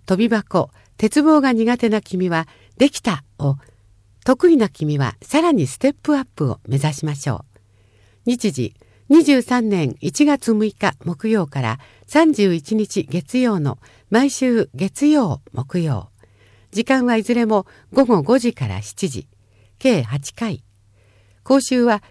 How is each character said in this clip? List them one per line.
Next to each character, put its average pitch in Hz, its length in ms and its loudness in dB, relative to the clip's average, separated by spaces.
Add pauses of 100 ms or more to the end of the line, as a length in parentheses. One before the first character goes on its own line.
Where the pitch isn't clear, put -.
跳 185 100 0
び 226 120 2
箱、 202 420 -2 (260)
鉄 220 240 0
棒 302 200 4
が 262 120 2
苦 226 240 0
手 233 120 0
な 208 120 0
君 185 300 -4
は、 160 160 -2 (320)
で 285 120 4
き - 100 -12
た 160 240 -4 (160)
を、 139 160 0 (680)
得 262 260 4
意 330 60 6
な 220 120 2
君 151 300 -4
は 131 220 -4
さ - 200 -2
ら 339 100 2
に 190 160 2
ス - 120 -10
テ 262 100 2
ッ 285 120 -2
プ 302 160 0
ア 277 40 0
ッ 262 60 -8 (100)
プ 143 120 -2
を - 200 -6
目 120 80 -2
指 143 180 -2
し 156 120 -8
ま 147 100 -6
し 143 120 -10
ょ 110 160 -6 (800)
う。 240 60 -2
日 240 220 -2
時、 127 240 -6 (320)
二 311 160 6
十 269 180 4
三 240 260 -2
年 160 320 -2
一 147 260 0
月 277 260 0
六 214 120 0
日 202 300 -4 (100)
木 175 240 -6
曜 202 200 0
か 143 120 -6
ら 117 200 -4 (260)
三 311 260 4
十 196 220 2
一 170 220 -4
日 208 260 -2
月 175 360 -6
曜 233 200 0
の 143 200 -4 (320)
毎 262 200 2
週 240 440 0
月 190 320 -4
曜、 233 360 2 (100)
木 135 280 -6
曜。 143 300 -4 (600)
時 226 140 -4
間 262 200 0
は 247 120 2
い 214 80 -2
ず 240 100 0
れ 240 100 0
も 214 220 0 (260)
午 269 120 4
後 214 180 2
五 233 160 2
時 233 160 -2
か 123 140 -6
ら 95 120 -6
七 - 280 -8
時。 107 180 -12 (540)
計 208 240 2
八 139 300 -8
回。 220 280 -8 (800)
講 269 180 2
習 254 220 0
は 226 280 0